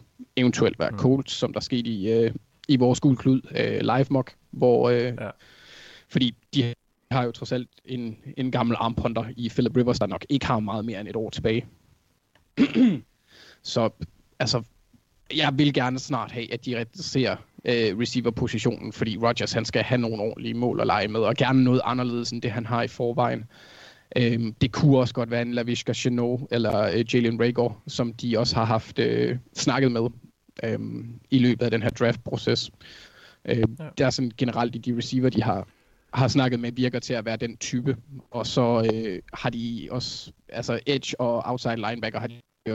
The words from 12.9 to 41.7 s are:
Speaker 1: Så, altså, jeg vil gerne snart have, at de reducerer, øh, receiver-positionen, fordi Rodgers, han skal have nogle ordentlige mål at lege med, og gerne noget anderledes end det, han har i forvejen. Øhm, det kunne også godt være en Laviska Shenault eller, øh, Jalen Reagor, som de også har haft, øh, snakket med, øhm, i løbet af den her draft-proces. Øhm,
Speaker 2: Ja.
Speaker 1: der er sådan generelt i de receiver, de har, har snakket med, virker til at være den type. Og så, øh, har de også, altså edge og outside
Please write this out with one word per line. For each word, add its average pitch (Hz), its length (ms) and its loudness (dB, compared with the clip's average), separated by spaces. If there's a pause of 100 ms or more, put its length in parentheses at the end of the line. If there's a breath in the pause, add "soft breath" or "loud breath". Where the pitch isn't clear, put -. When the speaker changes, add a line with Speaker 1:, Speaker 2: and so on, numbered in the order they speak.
Speaker 1:
Så, 113 260 0 (500)
altså, 117 240 0 (720)
jeg 143 220 2
vil 147 160 4
gerne 127 260 0
snart 117 320 -6
have, 117 220 -8
at 117 120 -8
de 120 140 -4
reducerer, 117 560 -2 (300)
øh, 113 340 2
receiver-positionen, 117 920 -2
fordi 113 240 -4
Rodgers, 117 360 0
han 113 120 0
skal 113 180 0
have 123 180 0
nogle 113 160 -2
ordentlige 113 360 -4
mål 120 260 0
at 113 80 0
lege 101 200 2
med, 110 120 -2
og 110 160 2
gerne 131 280 4
noget 127 200 4
anderledes 120 480 -2
end 117 100 -8
det, 123 100 -4
han 117 140 -4
har 117 180 0
i 117 40 -2
forvejen. 120 560 0 (760 soft breath)
Øhm, 117 360 2
det - 180 0
kunne 139 260 6
også 127 160 2
godt 117 180 -4
være 120 100 0
en 120 120 -2
Laviska 120 400 -2
Shenault 123 480 0 (100)
eller, 113 280 2 (140)
øh, 113 220 0
Jalen 117 260 2
Reagor, 120 460 0
som 120 260 -4
de 117 260 -2
også 123 160 0
har 113 100 2
haft, 113 340 0
øh, 120 380 2 (160)
snakket 131 380 2
med, 117 160 0 (560)
øhm, 113 560 -6 (120)
i 135 80 6
løbet 120 260 4
af 117 60 0
den 113 100 2
her 117 80 0
draft-proces. 117 840 -2 (720 soft breath)
Øhm, 117 340 0
Speaker 2:
Ja. 156 80 -12 (100)
Speaker 1:
der 139 80 2
er 127 40 2
sådan 123 280 -2
generelt 120 380 -2
i - 20 -8
de 117 200 -4
receiver, 127 320 0
de 117 140 2
har, 95 240 -2 (460)
har 127 140 4
snakket 127 320 2
med, 120 120 -6
virker 123 280 -2
til 127 140 -6
at 110 120 -4
være 113 120 -4
den 117 200 -8
type. 123 400 -4 (340)
Og 113 160 -6
så, 117 460 2
øh, 110 260 -6 (140)
har - 160 -4
de 117 420 -6
også, - 400 -8 (180)
altså 117 360 -4
edge 135 360 -2
og 120 240 0
outside 120 300 -4